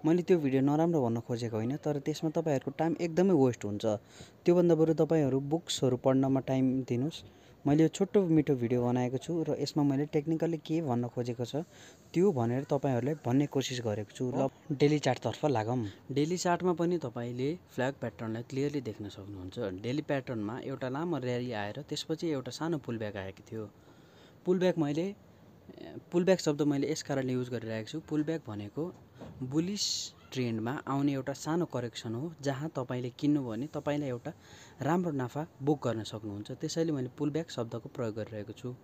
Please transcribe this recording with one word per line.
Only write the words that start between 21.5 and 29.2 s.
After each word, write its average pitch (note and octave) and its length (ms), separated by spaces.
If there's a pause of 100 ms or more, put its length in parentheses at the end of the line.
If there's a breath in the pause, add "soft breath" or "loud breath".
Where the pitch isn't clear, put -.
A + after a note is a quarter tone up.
आएर G#2 320
त्यसपछि D#3 480
एउटा B2+ 180
सानो D#3 300
पुलब्याक G#2+ 360
आएको F#2+ 280
थियो। A2 240 (800 loud breath)
पुलब्याक F3+ 320
मैले, D3+ 260 (1000 loud breath)
पुलब्याक F3+ 320
शब्द D3+ 240
मैले C#3 240
यस D#3 160
कारणले C3 320
युज B2 160
गरिरहेको A2+ 400
छु, D#3+ 160
पुलब्याक D3+ 400
भनेको G#2 340 (680 loud breath)